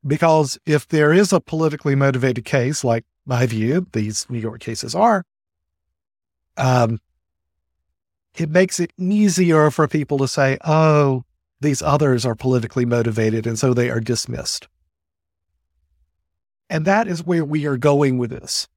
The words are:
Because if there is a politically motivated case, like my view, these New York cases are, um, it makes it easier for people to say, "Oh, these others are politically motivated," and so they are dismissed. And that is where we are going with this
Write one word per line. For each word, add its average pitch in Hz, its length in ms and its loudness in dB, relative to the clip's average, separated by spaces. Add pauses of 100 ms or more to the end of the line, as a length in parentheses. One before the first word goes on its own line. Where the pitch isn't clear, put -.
Because 156 600 2
if 151 220 0
there 151 240 2
is 196 220 4
a 180 80 2
politically 151 540 -2
motivated 131 500 0
case, 135 380 -2
like 117 220 0 (200)
my 127 200 0
view, 117 460 -2
these 107 380 -4
New 120 100 -8
York 113 220 -10
cases 117 340 -10
are, 202 300 2 (1300)
um, 123 440 2 (1400)
it 160 140 -6
makes 185 300 2
it 170 180 -4
easier 180 720 4
for 147 180 0
people 147 320 -4
to 135 80 0
say, 135 360 0
"Oh, 151 600 2 (360)
these 143 220 -2
others 139 440 0
are 113 100 -2
politically 123 500 -2
motivated," 113 600 0
and 113 140 -4
so 131 140 2
they 123 160 0
are 117 100 -2
dismissed. - 680 -8 (2000)
And 160 160 -4
that 214 220 0
is 170 160 -6
where 165 200 0
we 147 220 -4
are 139 120 -2
going 143 400 2
with 120 120 -4
this - 480 -8